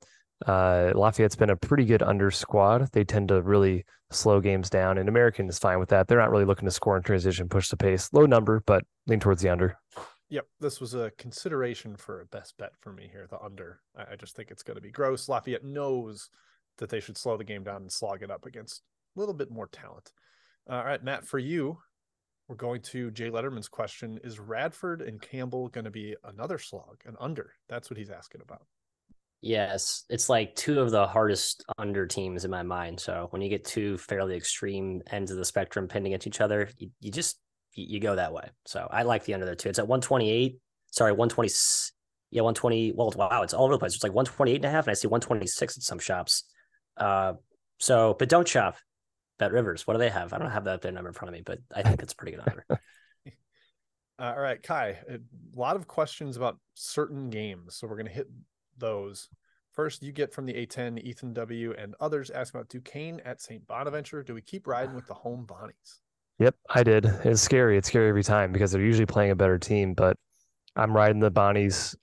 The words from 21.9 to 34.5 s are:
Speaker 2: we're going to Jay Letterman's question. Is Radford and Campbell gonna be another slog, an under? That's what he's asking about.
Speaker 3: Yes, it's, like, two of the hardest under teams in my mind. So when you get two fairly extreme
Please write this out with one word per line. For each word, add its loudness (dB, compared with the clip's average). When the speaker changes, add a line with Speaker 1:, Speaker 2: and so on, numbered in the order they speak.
Speaker 2:
we're -18
going -8
to -10
Jay -10
Letterman's -8
question. -10
Is -16
Radford -8
and -14
Campbell -10
gonna -12
be -12
another -10
slog, -20
an -20
under? -10
That's -12
what -14
he's -14
asking -20
about. -20
Speaker 3:
Yes, -2
it's, -2
like, 0
two 0
of 2
the 4
hardest 0
under -4
teams -6
in -6
my -6
mind. -8
So -8
when -6
you -4
get -4
two -4
fairly -4
extreme -6